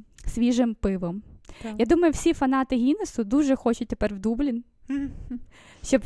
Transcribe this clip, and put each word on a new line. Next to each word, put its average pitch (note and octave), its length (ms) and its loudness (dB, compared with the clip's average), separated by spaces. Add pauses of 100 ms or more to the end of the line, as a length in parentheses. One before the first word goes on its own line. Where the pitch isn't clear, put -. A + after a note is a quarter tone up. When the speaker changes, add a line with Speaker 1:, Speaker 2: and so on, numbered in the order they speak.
(280)
Speaker 1:
свіжим A#3+ 480 2
пивом. F#3+ 460 -4 (400)
Speaker 2:
Так. A3 160 -12
Speaker 1:
Я A#3 80 4
думаю, E4 260 4
всі E4 220 0
фанати C4 420 0
Гіннесу C4+ 480 0
дуже C4+ 320 2
хочуть A#3+ 320 -2
тепер G#3 260 -4
в G3 60 -10
Дублін, A#3 440 -2 (240)
Speaker 2:
Мгм. C#4 240 -4 (720)
Speaker 1:
щоб C4 220 2